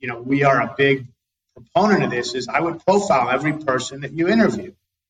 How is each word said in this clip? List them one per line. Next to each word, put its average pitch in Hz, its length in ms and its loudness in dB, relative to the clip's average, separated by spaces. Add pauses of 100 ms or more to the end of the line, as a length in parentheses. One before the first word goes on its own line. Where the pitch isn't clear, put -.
you 127 80 -8
know, 120 120 -8
we 139 220 0
are 135 180 4
a 113 160 -4
big 135 300 2 (480)
proponent 190 480 2
of 123 80 -2
this, 120 240 -4
is 123 140 -6
I 139 120 -2
would 165 240 -6
profile 151 440 2
every 139 300 0
person 131 420 -4
that 139 120 -10
you 165 160 0
interview. 196 440 0 (380)